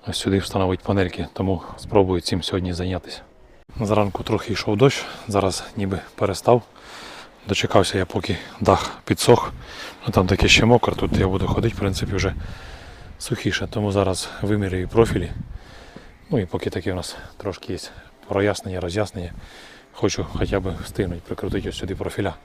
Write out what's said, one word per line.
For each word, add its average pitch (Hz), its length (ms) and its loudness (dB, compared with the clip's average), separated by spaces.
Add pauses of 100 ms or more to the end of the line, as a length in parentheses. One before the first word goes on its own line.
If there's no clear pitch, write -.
ось 90 100 -4
сюди 98 200 2
встановити 92 480 0
панельки, 90 480 0
тому 95 280 -2 (160)
спробую 92 440 4
цим 90 220 -2
сьогодні 90 300 -2
зайнятися. 90 480 -6 (600)
Зранку 104 420 2
трохи 107 300 -2
йшов 104 240 0
дощ, 131 280 4 (220)
зараз 98 360 0 (140)
ніби 95 220 -2 (160)
перестав. 110 460 4 (840)
Дочекався - 500 4
я, 92 80 2
поки - 320 -4 (240)
дах 95 300 4 (140)
підсох. - 480 4 (540)
Ну, 107 60 -4
там 92 140 4
таке 98 200 4
ще - 180 6
мокре, 120 300 6
тут - 220 -2
я 95 100 4
буду 95 200 0
ходити, 110 280 0
в - 40 -10
принципі, 101 360 -2
вже 90 180 0 (840)
сухіше. - 480 -2
Тому 104 240 -2
зараз 95 380 2 (120)
вимірюю 95 460 0
профілі. 104 440 4 (960)
Ну 135 100 2
і 92 60 2
поки - 240 -4
таке 95 240 -2
у - 20 -2
нас - 200 -6 (220)
трошки - 360 -6
є 82 60 -6 (480)
прояснення, 98 520 0
роз'яснення, 90 540 -4 (580)
хочу - 420 -2
хоча 98 260 0
б 92 240 -4
встигнути 87 440 -4
прикрутити 98 420 -4
ось - 80 -10
сюди 92 180 -6
профіля. 92 500 -4